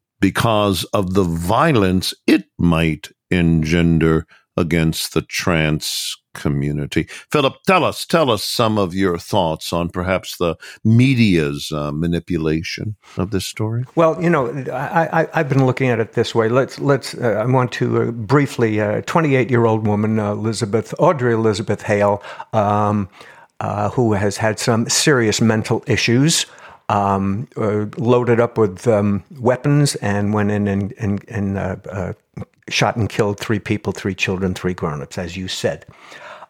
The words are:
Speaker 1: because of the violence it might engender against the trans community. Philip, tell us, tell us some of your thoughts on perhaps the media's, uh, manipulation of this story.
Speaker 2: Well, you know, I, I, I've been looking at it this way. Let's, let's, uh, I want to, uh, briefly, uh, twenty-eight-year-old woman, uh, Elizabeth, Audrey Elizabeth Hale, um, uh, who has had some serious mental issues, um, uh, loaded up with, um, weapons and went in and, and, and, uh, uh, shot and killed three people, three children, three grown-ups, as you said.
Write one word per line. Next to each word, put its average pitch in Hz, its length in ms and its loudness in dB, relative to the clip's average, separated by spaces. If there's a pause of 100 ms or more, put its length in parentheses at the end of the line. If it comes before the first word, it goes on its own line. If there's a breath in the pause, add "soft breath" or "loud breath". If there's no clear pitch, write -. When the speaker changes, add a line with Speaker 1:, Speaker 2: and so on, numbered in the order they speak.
(200)
Speaker 1:
because 101 640 2
of 95 280 -2
the 98 100 4
violence 95 880 2 (120)
it - 200 2 (120)
might 82 520 2 (220)
engender 82 920 2 (320 soft breath)
against 80 560 0
the 78 80 2
trans - 960 -2 (160)
community. 73 720 -4 (240 loud breath)
Philip, 139 240 2 (100)
tell 180 200 4
us, - 200 -4
tell 160 240 2
us 107 140 0
some 107 340 0
of 92 160 0
your 95 240 0
thoughts 82 540 -2
on 87 180 -2
perhaps 92 480 -4
the 82 200 -2 (260 loud breath)
media's, 107 880 2
uh, 73 220 -4
manipulation 82 1040 -4 (180)
of 101 160 -4
this 95 140 -4
story. 113 400 -6 (100)
Speaker 2:
Well, 165 260 2
you 170 80 0
know, 143 200 0 (220)
I, 165 500 -2
I, 156 120 -2
I've 160 140 0
been 135 180 4
looking 127 220 0
at 117 140 0
it 104 120 -6
this 117 220 -2
way. 113 140 2
Let's, 123 300 0
let's, 139 360 0
uh, 107 260 0
I 120 80 0
want 127 240 2
to, 117 280 0
uh, 117 100 -2
briefly, 117 720 0
uh, 107 240 -2
twenty-eight-year-old 117 840 2
woman, 107 320 0
uh, 104 140 -2
Elizabeth, 107 640 -2
Audrey 127 340 2
Elizabeth 110 480 0
Hale, 104 400 2 (300 loud breath)
um, 104 560 2 (540 loud breath)
uh, 104 300 -2
who 117 220 2
has 98 220 0
had 110 240 -2
some 113 300 0
serious 117 500 2
mental 110 480 2
issues, 127 580 2 (440 loud breath)
um, 98 680 0
uh, 107 300 -2 (120)
loaded 120 420 2
up 117 180 0
with, 101 300 0
um, 104 360 2 (160)
weapons 143 560 2
and 104 380 -2
went 104 180 0
in 104 160 0
and, 98 300 -2
and, 101 320 -2
and, 98 280 -4
uh, 95 180 -4 (140)
uh, 95 240 -6 (540)
shot - 280 0
and 104 140 0
killed 101 300 -2
three 107 180 -2
people, 101 340 -4
three 98 220 -6
children, 92 400 -2
three 90 220 -4
grown-ups, 76 420 -6
as 87 180 -8
you 95 120 -8
said. - 400 -6 (640 loud breath)